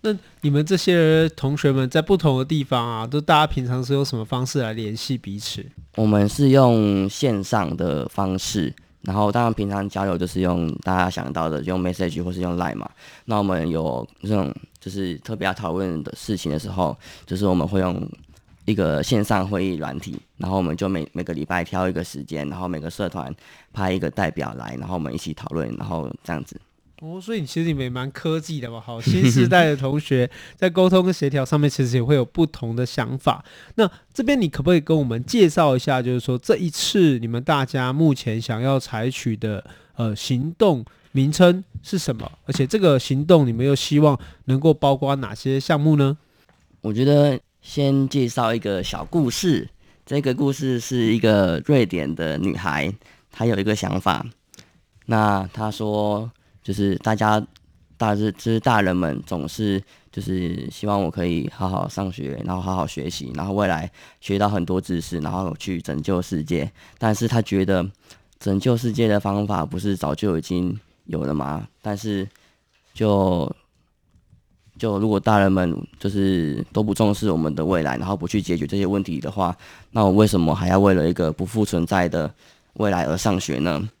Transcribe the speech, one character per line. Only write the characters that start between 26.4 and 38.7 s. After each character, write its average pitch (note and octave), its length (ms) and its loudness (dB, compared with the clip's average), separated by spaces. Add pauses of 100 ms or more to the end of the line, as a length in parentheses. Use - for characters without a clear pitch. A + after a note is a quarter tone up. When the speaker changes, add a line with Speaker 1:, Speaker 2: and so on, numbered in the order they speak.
Speaker 2:
子。 - 180 -16 (440)
Speaker 1:
哦， E3+ 160 -12
所 G3+ 140 -8
以 F#3+ 100 -4
其 D3 160 -6
实 E3 60 0
你 E3 80 0
们 C#3 80 -4
也 B2+ 80 -4
蛮 B2+ 220 -6
科 D#3+ 260 -4
技 D#3 220 -8
的 A#2+ 100 -10
嘛， A#2 100 -12
好， A#2 200 -12
新 F3+ 280 4
时 A#2+ 200 4
代 F3 180 6
的 D3 100 2
同 C3+ 220 -2
学 B2+ 320 2 (240)
在 F#3 160 2
沟 F#3 180 4
通 F#3 160 6
跟 F#3 80 2
协 D3+ 160 -2
调 C3+ 160 0
上 D3+ 140 2
面 D3 100 4
其 C3+ 160 0
实 A#2+ 120 0
也 B2 60 2
会 C3 120 2
有 C3 100 4
不 E3 220 2
同 A#2 300 -6
的 B2 100 0
想 B2 320 -4
法。 - 260 0 (300)
那 G#3 160 4 (240)
这 - 80 -2
边 C4 180 2
你 F3+ 80 2
可 C#3+ 140 -4
不 D3 80 2
可 F3+ 60 6
以 D#3+ 40 6
跟 D#3+ 160 2
我 D3+ 60 2
们 A#2 220 -2
介 G#3+ 240 4
绍 D3+ 260 4
一 B2+ 60 2
下， C3+ 200 0
就 B2 120 -2
是 B2 80 0
说 B2 180 -2
这 - 180 2
一 E3+ 140 -2
次 D#3 480 2
你 A2+ 80 -6
们 A#2 160 -4
大 C#3 240 0
家 B2+ 260 -2
目 D3+ 220 4
前 A2+ 260 -4
想 A2+ 220 -4
要 C3+ 160 2